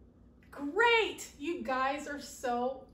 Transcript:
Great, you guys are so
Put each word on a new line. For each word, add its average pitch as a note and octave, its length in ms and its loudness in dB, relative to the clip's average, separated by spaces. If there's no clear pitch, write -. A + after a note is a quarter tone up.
Great, G4+ 760 2
you D4 240 -4
guys C4+ 460 0
are C#4+ 120 -8
so B3 720 -4